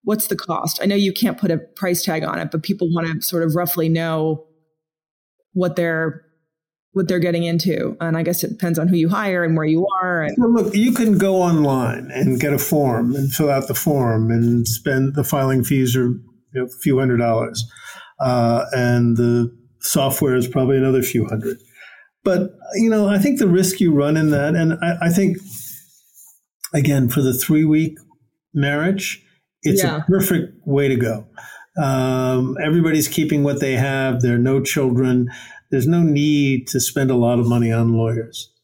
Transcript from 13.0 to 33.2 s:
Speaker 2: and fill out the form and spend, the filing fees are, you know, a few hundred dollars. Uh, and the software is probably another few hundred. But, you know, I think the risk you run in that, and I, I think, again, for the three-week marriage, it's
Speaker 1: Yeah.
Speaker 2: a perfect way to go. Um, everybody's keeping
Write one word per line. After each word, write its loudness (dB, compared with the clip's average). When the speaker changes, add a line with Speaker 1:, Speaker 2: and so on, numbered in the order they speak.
Speaker 2:
and -2
fill 0
out -2
the -4
form 0
and 2
spend, -2
the -2
filing 0
fees 0
are, 2
you -4
know, -2
a -8
few 2
hundred 2
dollars. -2
Uh, 0
and 2
the 0
software 0
is 0
probably 0
another 2
few -2
hundred. -6
But, 0
you 2
know, 2
I 2
think 2
the 2
risk 2
you 4
run 2
in 2
that, 0
and 0
I, -2
I 2
think, 0
again, 2
for 0
the 2
three-week 2
marriage, -2
it's 2
Speaker 1:
Yeah. -2
Speaker 2:
a -6
perfect 0
way 2
to 2
go. -2
Um, 0
everybody's 2
keeping 0